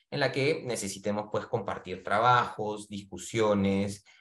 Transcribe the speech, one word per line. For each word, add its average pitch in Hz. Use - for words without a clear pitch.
En 143
la 131
que 139
necesitemos, 104
pues, 107
compartir 92
trabajos, 107
discusiones, 98